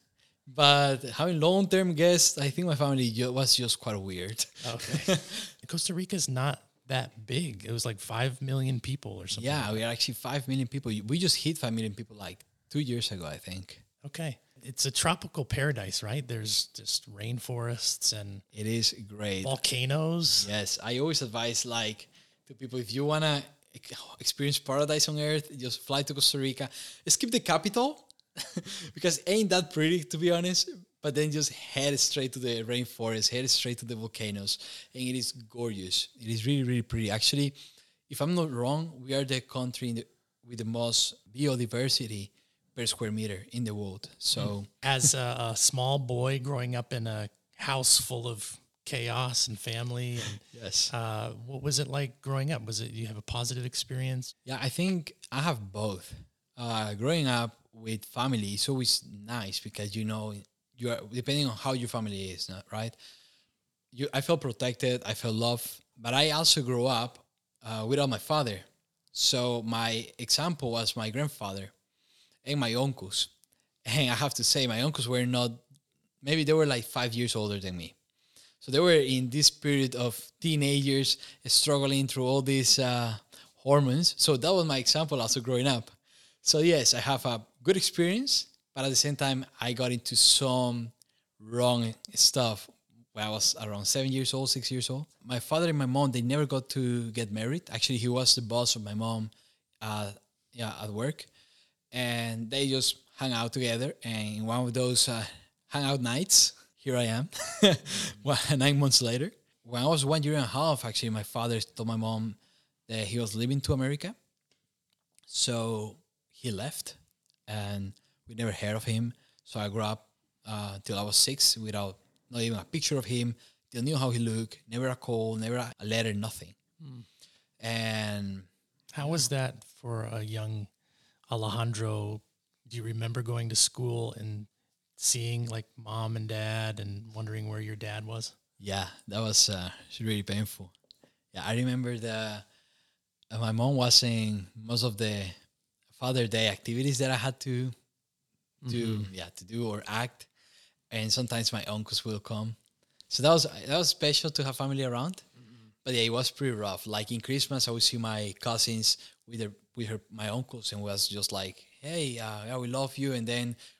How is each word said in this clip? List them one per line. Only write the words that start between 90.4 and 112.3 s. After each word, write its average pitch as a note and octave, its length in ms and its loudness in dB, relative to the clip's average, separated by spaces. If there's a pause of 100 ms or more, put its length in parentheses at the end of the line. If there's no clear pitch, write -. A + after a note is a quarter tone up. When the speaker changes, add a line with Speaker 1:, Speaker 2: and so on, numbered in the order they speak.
Speaker 1:
wrong A#2+ 540 2 (200)
stuff - 560 4 (420)
when G#2+ 140 -4
I G#2+ 40 -2
was G#2+ 300 2
around G#2 260 -6
seven C3+ 260 2
years C3 220 0
old, C3+ 160 0
six B2+ 200 -2
years B2+ 200 -2
old. C#3 160 -6 (180)
My B2 160 -4
father E3 280 0
and D#3 100 2
my C#3 80 0
mom, C3+ 260 2
they B2 100 0
never C#3+ 240 2
got C3 240 -2
to A#2+ 400 -2
get A2 220 -4
married. A#2+ 380 -2
Actually, B2 280 0
he A#2+ 100 2
was B2 260 6
the B2 80 0
boss A#2 340 2
of A2+ 80 -8
my G#2 100 -6
mom, A2 360 -2 (520)
uh, G#2+ 280 -6 (420)
yeah, A#2 200 -8 (100)
at G#2+ 80 -8
work. A#2+ 340 -4 (680)
And A#2 600 -4
they C#3 180 0
just C3 280 2 (200)
hung C3 160 -2
out A#2+ 200 -2
together. B2 420 0 (100)
And G#2+ 340 -4
in A2 80 -4
one A#2 200 0
of A#2+ 80 -4
those, B2+ 340 2
uh, A2+ 160 -2 (440)
hangout C#3 320 0
nights, B2 520 6 (240)
here C3 200 0
I A#2+ 80 4
am, A#2 240 0 (480)
<laughs> - 460 -6
one, C#3 160 2 (180)
nine C#3 220 6
months C#3 240 6
later. B2 300 0 (320)
When A#2+ 180 -4
I C3+ 40 4
was D3+ 180 4
one D3+ 180 4
year D3 120 2
and C#3+ 100 2
a A2+ 40 -2
half, C#3+ 360 2
actually, A#2 260 -2
my G#2+ 140 -2
father A#2 360 -2
told - 280 -6
my A2+ 80 -2
mom A2 400 -2 (520)